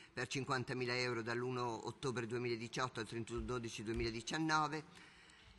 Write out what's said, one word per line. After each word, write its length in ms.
per 140
cinquantamila 720
euro 260
dall'uno 640
ottobre 400
duemiladiciotto 720
al 80
trentuno 340
dodici 440
duemiladiciannove, 1200